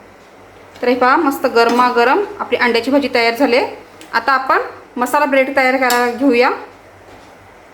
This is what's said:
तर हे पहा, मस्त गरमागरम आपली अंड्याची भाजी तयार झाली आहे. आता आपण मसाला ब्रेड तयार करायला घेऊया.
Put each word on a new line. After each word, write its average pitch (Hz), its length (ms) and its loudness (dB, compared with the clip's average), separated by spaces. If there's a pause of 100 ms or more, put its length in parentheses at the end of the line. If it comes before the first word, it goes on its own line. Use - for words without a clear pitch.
(840)
तर 247 60 -2
हे 254 60 2
पहा, 254 220 2
मस्त 285 300 -2
गरमागरम 240 800 2 (160)
आपली 240 180 -4
अंड्याची 233 320 0
भाजी 277 240 2
तयार 233 200 0
झाली 254 220 0
आहे. 415 180 -2 (380)
आता 247 200 0
आपण 285 280 0 (360)
मसाला 277 280 0
ब्रेड 269 320 0
तयार 262 200 2
करायला 247 340 0
घेऊया. 247 400 2 (1200)